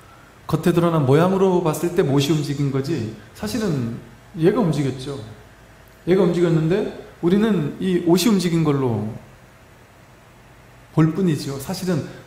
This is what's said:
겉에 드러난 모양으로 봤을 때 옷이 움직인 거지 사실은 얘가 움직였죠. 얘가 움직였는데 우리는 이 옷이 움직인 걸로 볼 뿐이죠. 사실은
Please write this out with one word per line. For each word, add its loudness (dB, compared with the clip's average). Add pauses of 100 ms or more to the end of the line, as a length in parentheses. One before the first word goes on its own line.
(460)
겉에 0
드러난 2
모양으로 4
봤을 -2
때 2
옷이 2
움직인 -2
거지 -4 (200)
사실은 -4 (400)
얘가 2
움직였죠. -2 (880)
얘가 4
움직였는데 0 (140)
우리는 0
이 0
옷이 4
움직인 2
걸로 -2 (1800)
볼 2
뿐이죠. -2
사실은 -4 (180)